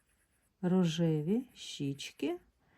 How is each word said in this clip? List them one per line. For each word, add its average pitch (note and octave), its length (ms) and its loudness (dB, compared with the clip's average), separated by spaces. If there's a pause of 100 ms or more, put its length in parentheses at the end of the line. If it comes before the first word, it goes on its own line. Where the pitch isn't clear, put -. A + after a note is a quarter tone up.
(640)
Рожеві E3+ 880 2
щічки. - 840 -6 (400)